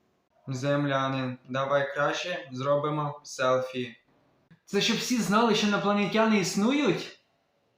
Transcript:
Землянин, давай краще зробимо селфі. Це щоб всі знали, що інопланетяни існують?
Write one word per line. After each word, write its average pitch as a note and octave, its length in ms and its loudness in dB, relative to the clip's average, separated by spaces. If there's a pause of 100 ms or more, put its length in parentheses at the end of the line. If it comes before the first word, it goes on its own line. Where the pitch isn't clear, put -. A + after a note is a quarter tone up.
(480)
Землянин, C3+ 880 -2 (120)
давай C3+ 440 0
краще D#3+ 580 -4
зробимо C#3+ 720 -2
селфі. B2+ 720 -2 (720)
Це G3+ 160 -2
щоб G#3+ 160 0
всі B3 200 -2
знали, G#3 380 4
що G#3+ 120 2
інопланетяни G3+ 720 2
існують? G#3+ 800 0 (580)